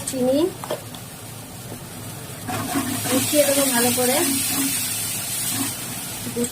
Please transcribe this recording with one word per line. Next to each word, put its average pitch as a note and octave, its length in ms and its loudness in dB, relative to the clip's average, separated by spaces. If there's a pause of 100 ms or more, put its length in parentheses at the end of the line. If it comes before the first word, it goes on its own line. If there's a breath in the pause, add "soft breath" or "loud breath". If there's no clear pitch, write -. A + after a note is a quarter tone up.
চিনি, C4+ 400 4 (2750)
মিশিয়ে C#4+ 300 6
দেবো C#4 180 6 (100)
ভালো A#3+ 240 6
করে। B3 240 4 (2250)
দূর A#3+ 160 0